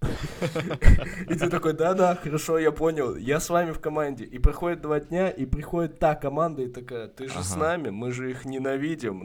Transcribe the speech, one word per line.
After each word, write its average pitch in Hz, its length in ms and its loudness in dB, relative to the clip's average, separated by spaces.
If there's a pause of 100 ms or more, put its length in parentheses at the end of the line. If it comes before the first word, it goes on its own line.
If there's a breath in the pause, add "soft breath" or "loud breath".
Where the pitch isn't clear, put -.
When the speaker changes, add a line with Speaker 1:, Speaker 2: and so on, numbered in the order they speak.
Speaker 1:
<laughs> - 1300 4
И 160 60 0
ты 165 140 0
такой: 170 240 0
«Да-да, 180 420 4
хорошо, 160 440 -2
я 156 120 4
понял, 151 440 0
я 123 240 0
с - 100 -6
вами 170 220 2
в 151 80 -8
команде». 147 460 -4
И 127 140 -14
проходит 160 420 2
два 151 180 0
дня, 175 300 0
и 131 160 -4
приходит 156 540 -4
та 156 160 4
команда 147 480 -2
и 123 40 -4
такая: 123 400 -10
«Ты - 220 -14
же 92 140 -6
с 92 120 -6
Speaker 2:
Ага. - 40 -4
Speaker 1:
нами, 156 300 0
мы 110 220 -6
же 127 200 -6
их 127 140 -12
ненавидим, 135 800 -4